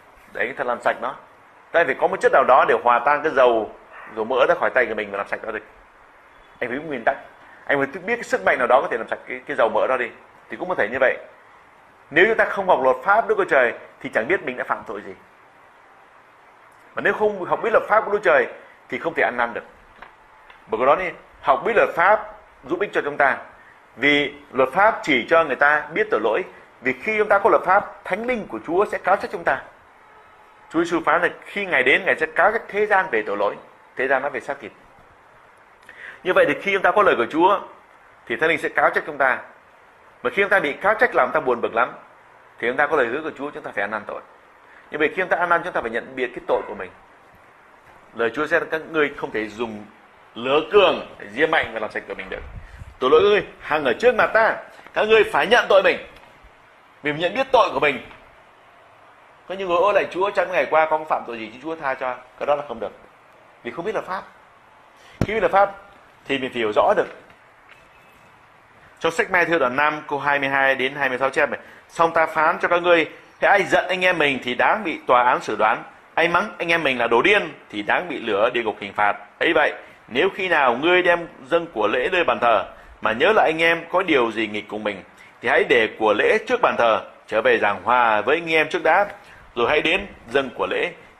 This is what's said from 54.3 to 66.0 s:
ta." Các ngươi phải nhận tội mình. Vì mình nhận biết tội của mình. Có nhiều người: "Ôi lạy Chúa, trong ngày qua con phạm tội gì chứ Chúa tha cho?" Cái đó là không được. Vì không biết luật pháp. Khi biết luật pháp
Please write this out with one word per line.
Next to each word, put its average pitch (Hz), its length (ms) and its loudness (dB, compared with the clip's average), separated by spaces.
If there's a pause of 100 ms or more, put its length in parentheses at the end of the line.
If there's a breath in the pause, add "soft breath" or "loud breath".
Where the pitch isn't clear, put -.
ta." 214 220 2 (380 loud breath)
Các 190 140 0
ngươi 220 160 6
phải 151 220 0
nhận 214 220 4
tội 196 140 6
mình. 165 160 2 (1040)
Vì 147 100 -2
mình 156 80 -8
nhận - 140 -2
biết 269 180 -2
tội 202 200 4
của 135 80 -4
mình. 139 180 0 (1500)
Có 180 60 -12
nhiều 190 140 -8
người: 175 80 2
"Ôi 202 180 4
lạy 160 160 2
Chúa, 185 200 -2
trong 185 220 0
ngày 147 180 2
qua 156 200 4
con 156 180 0
phạm 156 180 -2
tội 117 120 -10
gì 110 140 -12
chứ 127 100 -18
Chúa 160 140 -10
tha 139 180 -4
cho?" 127 200 -6 (240)
Cái - 80 -8
đó 143 80 2
là 143 140 -2
không 113 120 -12
được. 98 120 -8 (680)
Vì 117 80 -10
không 170 140 -10
biết 185 80 -6
luật 160 120 -6
pháp. 185 180 -10 (1000 loud breath)
Khi 202 140 -4
biết 220 60 -4
luật 175 120 0
pháp 196 200 2 (520)